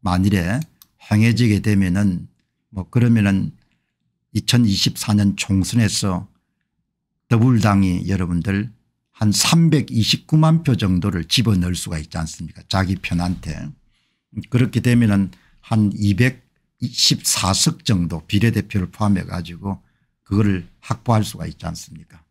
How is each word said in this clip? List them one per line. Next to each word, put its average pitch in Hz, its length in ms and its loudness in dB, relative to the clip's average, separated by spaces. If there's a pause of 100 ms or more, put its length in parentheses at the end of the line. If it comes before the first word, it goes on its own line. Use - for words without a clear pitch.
만일에 95 600 0 (500)
행해지게 110 520 2
되면은 98 680 0 (420)
뭐 95 180 -10
그러면은 107 640 2 (800)
이천이십사 110 800 0
년 101 220 2
총선에서 95 920 -2 (1000)
더불당이 101 800 2
여러분들 92 600 -2 (400)
한 107 220 0
삼백이십구만 156 1300 2
표 135 140 0
정도를 92 480 -2
집어넣을 92 500 0
수가 85 240 -8
있지 76 200 -10
않습니까? 80 500 -12
자기 95 260 0
편한테. 87 760 -6 (800)
그렇게 123 300 0
되면은 104 540 2 (280)
한 107 320 0
이백십사 - 1600 -2
석 - 320 0
정도 85 420 -2
비례대표를 101 680 0
포함해가지고 92 880 -4 (400)
그거를 101 460 0 (100)
확보할 107 460 -2
수가 80 240 -10
있지 - 180 -10
않습니까? 82 640 -12